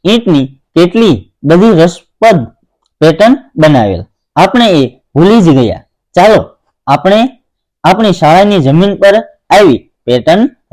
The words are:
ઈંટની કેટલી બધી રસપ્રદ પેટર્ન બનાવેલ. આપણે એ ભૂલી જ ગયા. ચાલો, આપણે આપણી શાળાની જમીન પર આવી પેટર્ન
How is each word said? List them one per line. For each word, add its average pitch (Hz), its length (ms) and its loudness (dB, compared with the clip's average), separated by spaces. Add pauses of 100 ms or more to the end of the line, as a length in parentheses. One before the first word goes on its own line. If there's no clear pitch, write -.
ઈંટની 170 560 -2 (140)
કેટલી 175 580 -2 (100)
બધી 175 280 2
રસપ્રદ 175 760 -2 (540)
પેટર્ન 202 380 2 (180)
બનાવેલ. 113 500 0 (300)
આપણે 190 480 0
એ - 180 -8 (140)
ભૂલી 202 260 2
જ 170 80 2
ગયા. 127 360 -2 (300)
ચાલો, 202 420 0 (300)
આપણે 208 540 -2 (420)
આપણી 190 300 0
શાળાની 185 460 0
જમીન 165 360 0
પર 196 200 2 (340)
આવી 190 420 0 (120)
પેટર્ન 156 520 -2 (180)